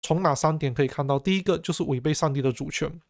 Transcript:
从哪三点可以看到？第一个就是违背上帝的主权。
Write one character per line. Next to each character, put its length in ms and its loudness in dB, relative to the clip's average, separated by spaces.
从 200 0
哪 120 4
三 240 2
点 160 -2
可 80 2
以 60 2
看 180 -4
到？ 140 2
第 180 2
一 40 -4
个 140 2
就 160 -4
是 120 -2
违 160 0
背 120 0
上 220 0
帝 80 -2
的 100 4
主 160 -6
权。 420 -6